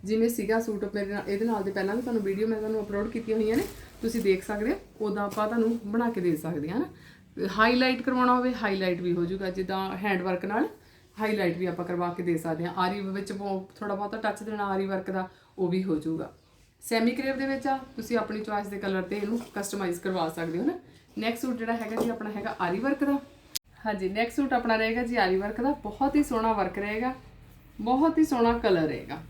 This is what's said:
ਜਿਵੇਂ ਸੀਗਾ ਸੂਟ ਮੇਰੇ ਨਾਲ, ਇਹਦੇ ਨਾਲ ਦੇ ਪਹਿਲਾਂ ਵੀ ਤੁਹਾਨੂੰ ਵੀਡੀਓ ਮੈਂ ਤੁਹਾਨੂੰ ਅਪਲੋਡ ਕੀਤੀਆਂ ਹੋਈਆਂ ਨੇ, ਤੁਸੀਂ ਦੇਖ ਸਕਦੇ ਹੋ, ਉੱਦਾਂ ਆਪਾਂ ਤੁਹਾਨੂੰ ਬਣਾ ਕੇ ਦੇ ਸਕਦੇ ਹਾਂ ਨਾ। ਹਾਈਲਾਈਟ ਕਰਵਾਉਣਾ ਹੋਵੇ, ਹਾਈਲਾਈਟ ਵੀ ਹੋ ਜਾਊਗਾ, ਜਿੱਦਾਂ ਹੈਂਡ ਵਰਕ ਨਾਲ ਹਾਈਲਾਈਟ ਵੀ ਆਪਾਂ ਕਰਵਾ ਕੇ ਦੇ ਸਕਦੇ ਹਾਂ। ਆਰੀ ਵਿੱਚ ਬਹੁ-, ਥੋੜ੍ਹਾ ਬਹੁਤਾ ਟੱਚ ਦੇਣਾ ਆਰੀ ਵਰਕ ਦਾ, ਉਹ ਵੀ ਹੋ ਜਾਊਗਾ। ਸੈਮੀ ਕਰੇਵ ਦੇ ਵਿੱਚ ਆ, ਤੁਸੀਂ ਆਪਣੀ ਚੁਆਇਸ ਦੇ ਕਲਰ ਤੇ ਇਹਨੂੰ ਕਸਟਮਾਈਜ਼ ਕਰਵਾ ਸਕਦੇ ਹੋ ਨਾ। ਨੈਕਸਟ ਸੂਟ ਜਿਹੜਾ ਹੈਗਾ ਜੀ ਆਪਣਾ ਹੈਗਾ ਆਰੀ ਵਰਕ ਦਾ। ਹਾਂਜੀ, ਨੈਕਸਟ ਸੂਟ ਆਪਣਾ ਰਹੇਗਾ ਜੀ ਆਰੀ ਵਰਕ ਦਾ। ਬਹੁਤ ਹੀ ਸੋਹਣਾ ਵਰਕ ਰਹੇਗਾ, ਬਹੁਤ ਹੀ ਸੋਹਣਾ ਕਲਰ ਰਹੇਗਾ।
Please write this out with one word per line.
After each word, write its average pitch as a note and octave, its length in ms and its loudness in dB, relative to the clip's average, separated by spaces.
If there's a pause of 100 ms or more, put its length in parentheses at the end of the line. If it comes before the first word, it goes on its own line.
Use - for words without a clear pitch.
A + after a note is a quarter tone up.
ਜਿਵੇਂ A3 240 4
ਸੀਗਾ A3 300 2
ਸੂਟ G#3+ 260 -2 (100)
ਮੇਰੇ G3+ 180 -2
ਨਾਲ, G3+ 140 -4
ਇਹਦੇ G3+ 180 0
ਨਾਲ G#3+ 180 0
ਦੇ G3 80 -2
ਪਹਿਲਾਂ G3 240 0
ਵੀ A#3+ 60 0
ਤੁਹਾਨੂੰ A#3 220 0
ਵੀਡੀਓ G3 240 0
ਮੈਂ A3+ 100 0
ਤੁਹਾਨੂੰ A3 240 -2
ਅਪਲੋਡ G3+ 280 -2
ਕੀਤੀਆਂ A3 280 -2
ਹੋਈਆਂ A3 200 2
ਨੇ, F4+ 60 2 (380)
ਤੁਸੀਂ A3+ 200 0
ਦੇਖ F#3 220 2
ਸਕਦੇ G#3+ 280 -2
ਹੋ, G4 60 0 (220)
ਉੱਦਾਂ G3+ 240 0
ਆਪਾਂ G#3+ 240 -2
ਤੁਹਾਨੂੰ A#3 380 2
ਬਣਾ A3+ 240 0
ਕੇ G3+ 120 -2
ਦੇ F3 140 2
ਸਕਦੇ D3+ 340 -4
ਹਾਂ G#3 100 -2
ਨਾ। - 680 -8 (100)
ਹਾਈਲਾਈਟ B3 440 6
ਕਰਵਾਉਣਾ B3+ 340 4
ਹੋਵੇ, B3 180 2
ਹਾਈਲਾਈਟ F#3+ 480 0
ਵੀ F3 120 2
ਹੋ F3 120 2
ਜਾਊਗਾ, F#3+ 240 -2
ਜਿੱਦਾਂ F#3+ 480 -2
ਹੈਂਡ F#3+ 240 0
ਵਰਕ F3+ 240 0
ਨਾਲ A3+ 220 0 (520)
ਹਾਈਲਾਈਟ G3+ 380 2
ਵੀ F3+ 80 -2
ਆਪਾਂ F3 200 -2
ਕਰਵਾ F3 280 0
ਕੇ F3 100 -6
ਦੇ E3+ 140 2
ਸਕਦੇ E3 280 -2
ਹਾਂ। F3 120 -4
ਆਰੀ F#3+ 240 0
ਵਿੱਚ G3 300 -4
ਬਹੁ-, G3 300 -4 (140)
ਥੋੜ੍ਹਾ G3+ 200 -4
ਬਹੁਤਾ G3+ 220 -6
ਟੱਚ G#3+ 260 -4
ਦੇਣਾ G#3 220 -4
ਆਰੀ G3 200 0
ਵਰਕ F#3+ 260 -4
ਦਾ, F#3 160 -2 (300)
ਉਹ F3+ 100 0
ਵੀ F#3 160 2
ਹੋ F#3+ 120 2
ਜਾਊਗਾ। D#3 360 -4 (520)
ਸੈਮੀ A3+ 280 2
ਕਰੇਵ C4+ 260 -2
ਦੇ C4+ 100 -2
ਵਿੱਚ C4+ 200 -2
ਆ, C4+ 100 2 (180)
ਤੁਸੀਂ A#3 220 -2
ਆਪਣੀ G#3+ 220 -2
ਚੁਆਇਸ G#3 280 -4
ਦੇ G3+ 120 -8
ਕਲਰ F#3+ 220 0
ਤੇ F3+ 140 -4
ਇਹਨੂੰ G#3 240 -2 (160)
ਕਸਟਮਾਈਜ਼ G3 440 -2
ਕਰਵਾ F#3 300 0
ਸਕਦੇ E3 300 -2
ਹੋ A3 40 0
ਨਾ। D#4+ 100 2 (440)
ਨੈਕਸਟ A3+ 240 -2
ਸੂਟ B3+ 160 -2
ਜਿਹੜਾ A3+ 160 -2
ਹੈਗਾ A3 280 -2
ਜੀ A#3+ 80 2
ਆਪਣਾ G#3+ 200 -4
ਹੈਗਾ G#3 320 -6
ਆਰੀ F3+ 180 0
ਵਰਕ C#4 240 2
ਦਾ। C#4 160 2 (680)
ਹਾਂਜੀ, F#3+ 240 -2
ਨੈਕਸਟ A3+ 260 0
ਸੂਟ C4+ 180 2
ਆਪਣਾ A#3 220 2
ਰਹੇਗਾ A3 280 2
ਜੀ A#3 120 -2
ਆਰੀ F#3+ 200 4
ਵਰਕ G#3 260 -2
ਦਾ। C4+ 100 2 (120)
ਬਹੁਤ C4+ 320 0
ਹੀ D4 80 6
ਸੋਹਣਾ A3+ 300 2
ਵਰਕ F#3+ 240 0
ਰਹੇਗਾ, G#3+ 360 -2 (680)
ਬਹੁਤ C4+ 360 4
ਹੀ D#4+ 60 8
ਸੋਹਣਾ A#3+ 360 6
ਕਲਰ F3+ 280 4
ਰਹੇਗਾ। C#3 300 -6 (120)